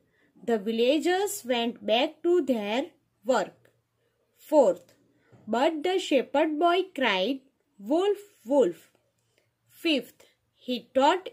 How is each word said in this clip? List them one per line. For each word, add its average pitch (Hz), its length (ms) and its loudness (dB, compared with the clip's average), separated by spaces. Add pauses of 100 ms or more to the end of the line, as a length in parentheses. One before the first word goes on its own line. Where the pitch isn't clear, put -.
(460)
the 226 140 0
villagers 277 840 -2
went 233 400 -4
back 240 380 0
to 349 220 2
their 240 480 -2 (340)
work. - 460 -2 (680)
Fourth, 247 560 2 (540)
but 277 340 0
the 370 160 -2
shepherd 311 600 0
boy 349 180 4 (240)
cried, 220 400 -2 (380)
"Wolf, 349 440 -2 (220)
wolf." 233 340 2 (1040)
Fifth, 302 420 -4 (300)
he 247 240 -8 (140)
thought 311 400 0